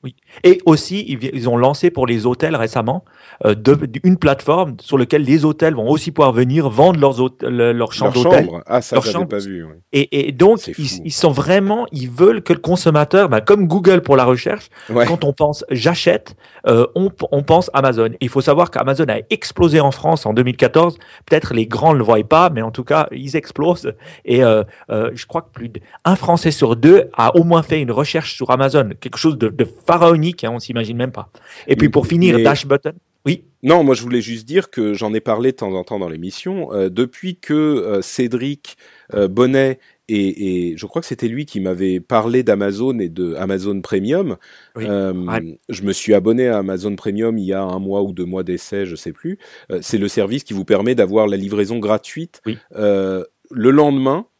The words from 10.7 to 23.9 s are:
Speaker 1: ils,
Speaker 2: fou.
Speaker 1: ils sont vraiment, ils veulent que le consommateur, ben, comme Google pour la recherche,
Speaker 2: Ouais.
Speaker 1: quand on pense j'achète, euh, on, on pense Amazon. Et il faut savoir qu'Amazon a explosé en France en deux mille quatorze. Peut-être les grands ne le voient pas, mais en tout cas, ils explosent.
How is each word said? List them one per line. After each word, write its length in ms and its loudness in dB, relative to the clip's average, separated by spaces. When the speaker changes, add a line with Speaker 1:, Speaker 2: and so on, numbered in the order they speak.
Speaker 1:
ils, 80 -6
Speaker 2:
fou. 160 -10
Speaker 1:
ils 80 -8
sont 200 2
vraiment, 600 0
ils 180 -8
veulent 340 4
que 100 0
le 60 0
consommateur, 680 2
ben, 140 2
comme 260 2
Google 340 2
pour 140 4
la 80 4
recherche, 460 -2
Speaker 2:
Ouais. 160 2
Speaker 1:
quand 200 -2
on 80 0
pense 360 -2
j'achète, 680 -2
euh, 300 4
on, 160 0
on 100 0
pense 300 2
Amazon. 320 2
Et 160 -6
il 80 -4
faut 100 0
savoir 320 2
qu'Amazon 380 -2
a 80 0
explosé 520 2
en 100 2
France 340 -2
en 80 -2
deux 100 2
mille 120 -2
quatorze. 420 2
Peut-être 280 0
les 140 0
grands 240 2
ne 60 4
le 80 2
voient 180 4
pas, 260 4
mais 120 -4
en 100 -6
tout 140 -10
cas, 260 0
ils 240 -10
explosent. 560 -2